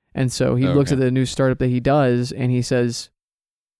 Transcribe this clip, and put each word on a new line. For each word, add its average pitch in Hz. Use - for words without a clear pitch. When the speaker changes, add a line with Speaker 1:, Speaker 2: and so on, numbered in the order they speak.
Speaker 1:
And 131
so 127
he 131
looks 139
Speaker 2:
Okay. 131
Speaker 1:
at 131
the 123
new 127
startup 131
that 127
he 123
does 123
and 127
he 123
says, 120